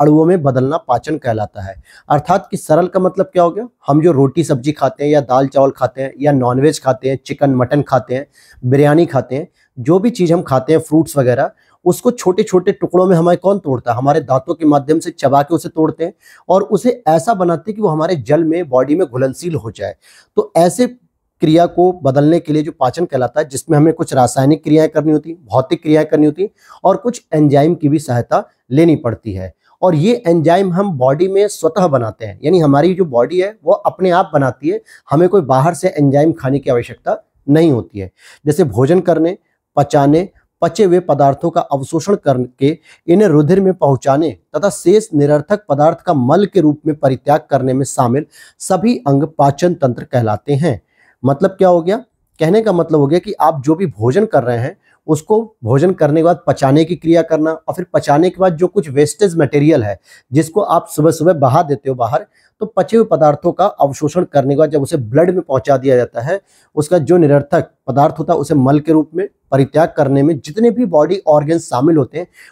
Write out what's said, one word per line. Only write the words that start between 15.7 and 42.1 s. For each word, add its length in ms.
हैं 100
और 140
उसे 460
ऐसा 260
बनाते 360
हैं 60
कि 60
वो 60
हमारे 280
जल 280
में, 240
बॉडी 260
में 120
घुलनशील 480
हो 160
जाए। 260
तो 200
ऐसे 300
क्रिया 260
को 260
बदलने 480
के 120
लिए 100
जो 100
पाचन 320
कहलाता 360
है, 80
जिसमें 300
हमें 160
कुछ 200
रासायनिक 480
क्रियाएं 260
करनी 240
होती 180
हैं, 160
भौतिक 360
क्रियाएं 240
करनी 200
होती 160
हैं 80
और 120
कुछ 260
एंजाइम 400
की 140
भी 100
सहायता 500
लेनी 260
पड़ती 360
है। 220
और 120
ये 320
एंजाइम 460
हम 200
बॉडी 360
में 200
स्वतः 380
बनाते 400
हैं, 180
यानी 140
हमारी 360
जो 100
बॉडी 360
है 240
वो 80
अपने 380
आप 240
बनाती 340
है, 140
हमें 180
कोई 120
बाहर 340
से 140
एंजाइम 440
खाने 260
की 120
आवश्यकता 600
नहीं 240
होती 260
है। 140
जैसे 180
भोजन 360
करने, 380
पचाने, 520
पचे 220
हुए 160
पदार्थों 500
का 100
अवशोषण 540